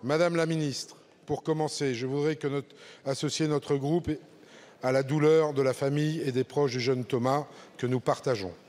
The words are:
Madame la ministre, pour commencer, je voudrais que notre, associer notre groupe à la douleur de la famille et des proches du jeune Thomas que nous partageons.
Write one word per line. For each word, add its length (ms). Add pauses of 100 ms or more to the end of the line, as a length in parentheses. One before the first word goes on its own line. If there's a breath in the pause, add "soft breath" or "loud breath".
Madame 320
la 100
ministre, 500 (300)
pour 160
commencer, 540
je 100
voudrais 300
que 120
notre, 280 (280 loud breath)
associer 440
notre 300
groupe 340 (720 loud breath)
à 80
la 100
douleur 520
de 100
la 100
famille 500
et 80
des 120
proches 300
du 60
jeune 240
Thomas 440 (320 loud breath)
que 80
nous 120
partageons. 520 (180)